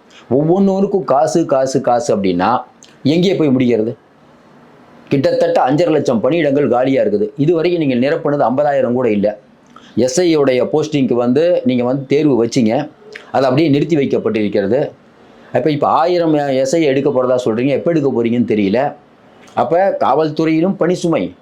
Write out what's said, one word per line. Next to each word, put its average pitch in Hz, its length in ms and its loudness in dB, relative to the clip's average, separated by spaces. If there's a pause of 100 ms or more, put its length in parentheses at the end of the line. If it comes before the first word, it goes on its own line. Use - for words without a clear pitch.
(300)
ஒவ்வொன்றுக்கும் 190 760 0
காசு, 151 420 0
காசு, 131 360 0
காசு 120 360 0
அப்படின்னா 95 440 0 (420)
எங்கே 175 320 2
போய் 156 140 0
முடிகிறது? 120 480 0 (1120)
கிட்டத்தட்ட 170 560 0
அஞ்சரை 151 260 0
லட்சம் 139 320 0
பணியிடங்கள் 143 460 0
காலியா 127 340 0
இருக்குது. 104 340 -2
இதுவரைக்கும் 160 500 0
நீங்க 127 200 0
நிரப்புனது 147 440 0
ஐம்பதாயிரம் 139 420 0
கூட 123 180 0
இல்ல. 104 260 0 (580)
எஸ் 123 260 0
ஐ 170 140 2
உடைய 131 280 2
போஸ்டிங்க்கு 143 500 0
வந்து 131 520 2
நீங்க 127 180 0
வந்து 135 220 -4
தேர்வு 139 400 2
வச்சீங்க, 117 440 0 (420)
அது 127 120 0
அப்படியே 135 260 2
நிறுத்தி 156 260 0
வைக்கப்பட்டிருக்கிறது. 110 960 -2 (600)
அப்ப 151 180 0
இப்ப 143 160 -2
ஆயிரம் 160 460 2
எஸ் 139 420 0
ஐ 165 80 2
எடுக்க 139 260 0
போறதா 127 260 0 (100)
சொல்றீங்க, 117 220 0
எப்ப 135 240 0
எடுக்க 143 200 0
போறீங்கன்னு 117 460 0
தெரியல. 107 360 0 (600)
அப்ப 170 460 0
காவல்துறையிலும் 160 760 0
பணி 180 180 0
சுமை, 156 480 -2